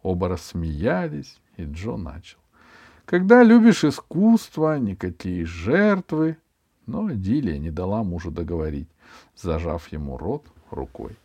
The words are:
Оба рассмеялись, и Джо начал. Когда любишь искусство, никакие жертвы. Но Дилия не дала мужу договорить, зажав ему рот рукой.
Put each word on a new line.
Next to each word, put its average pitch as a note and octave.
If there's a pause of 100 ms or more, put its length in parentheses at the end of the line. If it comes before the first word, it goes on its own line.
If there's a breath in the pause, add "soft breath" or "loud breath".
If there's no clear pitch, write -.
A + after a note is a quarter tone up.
Оба F#2
рассмеялись, F2+ (200)
и F#2
Джо E2
начал. D#2+ (680 soft breath)
Когда G3
любишь A3+
искусство, D#3
никакие F#2
жертвы. D#3+ (480)
Но G#3
Дилия G2+
не D#2
дала F#2
мужу E2+
договорить, D#2 (480 soft breath)
зажав D#2+
ему C#2+
рот A#2 (240)
рукой. - (100)